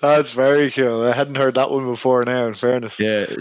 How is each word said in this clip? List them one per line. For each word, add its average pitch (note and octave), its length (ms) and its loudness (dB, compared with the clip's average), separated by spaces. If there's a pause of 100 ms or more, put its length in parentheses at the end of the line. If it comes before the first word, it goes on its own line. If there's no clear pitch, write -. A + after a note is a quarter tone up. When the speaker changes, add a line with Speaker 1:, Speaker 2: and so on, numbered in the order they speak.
Speaker 1:
That's D3 320 2
very C3+ 380 2
cool. A#2 340 0
I B2 60 2
hadn't C#3 240 -2
heard C3+ 200 0
that C3+ 160 2
one C3+ 140 -2
before B2 380 0
now, B2 240 -2
in G#2+ 60 -6
fairness. A#2+ 460 -4
Speaker 2:
Yeah, G#2+ 260 0 (160)